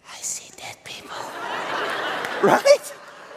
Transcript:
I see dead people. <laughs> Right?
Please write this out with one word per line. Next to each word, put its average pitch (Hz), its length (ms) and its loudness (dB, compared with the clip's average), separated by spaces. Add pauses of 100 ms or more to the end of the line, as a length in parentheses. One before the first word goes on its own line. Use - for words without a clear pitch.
(100)
I - 60 -16
see - 400 -10
dead - 260 -14
people. - 340 -14
<laughs> - 1300 -4
Right? - 500 6 (440)